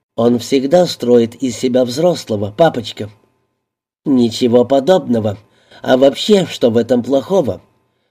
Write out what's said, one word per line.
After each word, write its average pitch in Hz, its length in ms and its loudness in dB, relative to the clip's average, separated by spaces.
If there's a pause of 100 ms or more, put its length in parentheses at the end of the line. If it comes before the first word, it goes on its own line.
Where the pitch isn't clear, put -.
(160)
«Он 120 240 0
всегда 139 460 0
строит 120 500 0
из 123 220 -6
себя 127 260 0
взрослого, 120 720 -4
папочка». 117 540 -2 (960)
«Ничего 123 580 2
подобного. 123 720 0 (440)
А 127 160 2
вообще, 139 480 2
что - 260 -2
в 110 60 0
этом 117 260 0
плохого? 135 580 -2 (500)